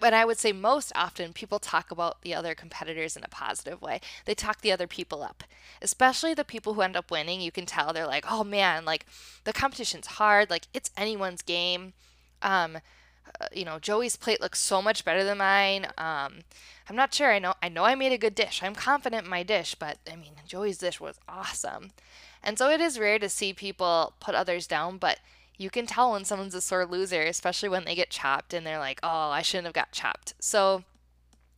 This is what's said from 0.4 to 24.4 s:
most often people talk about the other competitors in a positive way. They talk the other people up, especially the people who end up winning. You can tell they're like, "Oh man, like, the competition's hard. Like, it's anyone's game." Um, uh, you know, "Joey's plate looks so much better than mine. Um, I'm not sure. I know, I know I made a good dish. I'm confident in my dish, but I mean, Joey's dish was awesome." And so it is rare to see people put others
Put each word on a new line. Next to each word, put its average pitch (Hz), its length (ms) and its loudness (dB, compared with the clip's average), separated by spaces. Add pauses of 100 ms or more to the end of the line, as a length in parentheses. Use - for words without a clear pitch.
most 226 420 2
often 175 380 -4
people 208 260 -6
talk - 320 -2
about 170 300 -4
the 170 140 -6
other 165 200 -4
competitors 160 600 -8
in - 60 -12
a - 40 -10
positive - 540 -8
way. - 180 -6 (260)
They 208 100 -2
talk - 260 -2
the 208 100 4
other 180 160 0
people 165 360 -10
up, - 200 -12 (380)
especially 262 520 4
the 294 120 -2
people 214 300 -6
who 208 60 2
end 185 140 2
up 180 160 -4
winning. 170 300 -2
You 170 100 -4
can 180 140 -8
tell 156 260 -2
they're 165 160 -4
like, 143 240 -2
"Oh 214 140 0
man, 190 400 2
like, 156 200 -2 (380)
the 214 100 -2
competition's 254 540 -4
hard. 208 420 6
Like, 170 240 -4
it's - 220 -6
anyone's 196 460 -4
game." 180 520 -2 (480)
Um, 175 360 0 (600)
uh, - 140 -6
you 185 120 -8
know, 160 140 -8
"Joey's 214 360 0
plate - 240 0
looks - 200 -2
so 190 220 2
much 214 220 2
better 180 200 2
than 202 160 0
mine. 196 480 4 (100)
Um, 156 460 -6 (460)
I'm 214 60 -10
not 269 180 2
sure. 262 200 6
I 202 60 4
know, 185 240 0
I 175 60 -2
know 170 160 2
I 247 100 6
made 269 160 2
a 254 60 4
good 214 180 0
dish. - 260 0
I'm 196 140 -4
confident 247 480 0
in 175 80 -12
my 180 120 -2
dish, 185 320 0
but 151 240 -8 (120)
I 160 40 -16
mean, 151 200 -20 (100)
Joey's 190 320 -4
dish 175 220 -4
was 147 280 -12
awesome." - 640 -8 (520)
And 214 160 -2
so 254 100 6
it 311 120 4
is 294 180 0
rare 214 200 4
to 202 100 0
see 196 240 -2
people 175 640 0
put 196 160 -2
others 175 320 0